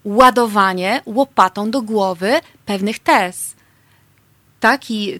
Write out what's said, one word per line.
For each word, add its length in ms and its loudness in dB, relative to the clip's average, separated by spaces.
ładowanie 1040 2
łopatą 640 0
do 100 -2
głowy 520 -2
pewnych 340 -4
tez”. 560 -2
Taki 600 -2